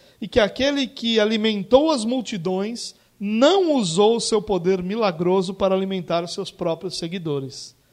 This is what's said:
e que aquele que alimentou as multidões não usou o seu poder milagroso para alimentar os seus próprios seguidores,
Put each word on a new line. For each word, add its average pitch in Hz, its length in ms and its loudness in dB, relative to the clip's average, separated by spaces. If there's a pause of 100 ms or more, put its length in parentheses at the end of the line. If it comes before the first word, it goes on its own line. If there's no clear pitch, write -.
(220)
e 220 60 -10
que 240 120 2
aquele 262 480 0
que 226 320 0
alimentou 220 680 2
as 247 160 0
multidões 208 880 -4 (240)
não 294 540 4
usou 208 440 4
o 226 40 -4
seu 214 200 0
poder 185 420 0
milagroso 185 680 0
para 196 200 0
alimentar 190 500 -2
os 175 100 -10
seus 190 180 -8
próprios 170 460 -6
seguidores, 160 760 -8 (180)